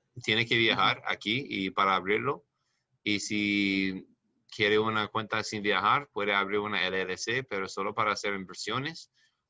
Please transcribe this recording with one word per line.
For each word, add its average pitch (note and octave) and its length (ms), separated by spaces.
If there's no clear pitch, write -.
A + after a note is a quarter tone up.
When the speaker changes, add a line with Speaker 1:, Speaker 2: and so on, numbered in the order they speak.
Speaker 1:
tiene A2+ 260
que B2 120
viajar G#2+ 400
Speaker 2:
Ujú. - 80
Speaker 1:
aquí A2 420
y G2 220
para G2 240
abrirlo. A2+ 500
Y G#2 160
si G2 840
quiere G#2+ 320
una A2 260
cuenta A2 380
sin G#2+ 180
viajar, G#2 460
puede G2+ 260
abrir G2 240
una G#2 260
L F#2+ 180
L F2+ 140
C, B2 280
pero F#2+ 240
solo G2+ 260
para A2 160
hacer G2+ 240
inversiones. A2 760